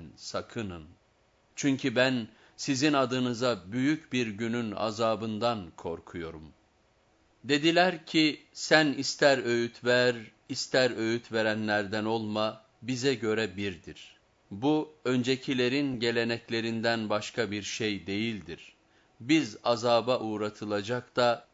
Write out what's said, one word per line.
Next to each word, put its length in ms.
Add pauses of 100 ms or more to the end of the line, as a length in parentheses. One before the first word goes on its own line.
(160)
sakının. 680 (720)
Çünkü 400
ben 320 (280)
sizin 360
adınıza 800
büyük 400
bir 140
günün 460
azabından 1040
korkuyorum. 760 (920)
Dediler 640
ki, 360 (100)
"Sen 400
ister 520
öğüt 400
ver, 320 (320)
ister 480
öğüt 360
verenlerden 720
olma, 600 (180)
bize 320
göre 420
birdir. 600 (340)
Bu 440 (100)
öncekilerin 960
geleneklerinden 1120
başka 400
bir 120
şey 440
değildir. 640 (480)
Biz 440
azaba 560
uğratılacak 960
da 380